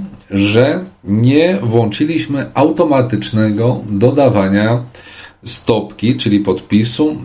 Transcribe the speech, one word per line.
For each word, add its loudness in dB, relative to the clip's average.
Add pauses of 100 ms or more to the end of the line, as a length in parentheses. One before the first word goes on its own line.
(300)
że 0 (200)
nie 2
włączyliśmy -2
automatycznego 0
dodawania 2 (640)
stopki, -2
czyli 0
podpisu 0